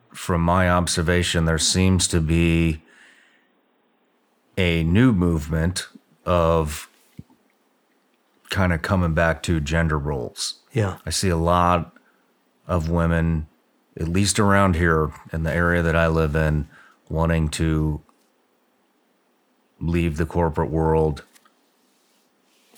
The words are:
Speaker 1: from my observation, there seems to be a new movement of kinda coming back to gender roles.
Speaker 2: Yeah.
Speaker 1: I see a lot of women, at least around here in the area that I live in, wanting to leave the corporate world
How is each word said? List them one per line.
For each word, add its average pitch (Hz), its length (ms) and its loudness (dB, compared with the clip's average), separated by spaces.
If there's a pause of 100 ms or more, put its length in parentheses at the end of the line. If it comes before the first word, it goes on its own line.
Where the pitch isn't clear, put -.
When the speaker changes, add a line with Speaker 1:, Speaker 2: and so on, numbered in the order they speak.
(120)
Speaker 1:
from - 280 -4
my 90 280 2
observation, 87 760 0
there 80 140 0
seems 92 500 0
to 85 140 0
be 82 600 0 (1700)
a 85 260 0
new 107 300 4
movement 82 760 -2 (360)
of 82 640 0 (1600)
kinda 90 300 0
coming 90 340 0
back 80 300 0
to 85 180 -2
gender 78 380 0
roles. 69 600 -8 (120)
Speaker 2:
Yeah. 101 320 -2
Speaker 1:
I 90 60 -10
see 95 180 -2
a 85 80 0
lot 87 560 2 (720)
of 82 220 -2
women, 82 580 0 (500)
at 82 120 -6
least 98 320 0
around 98 340 4
here 80 380 2 (200)
in 80 100 -4
the 78 100 -2
area 85 300 2
that 82 120 0
I 82 140 2
live 80 260 0
in, 78 320 0 (420)
wanting 80 420 0
to 78 500 -2 (1800)
leave 85 380 -2
the 82 100 -4
corporate 82 440 -2
world 80 540 0 (1500)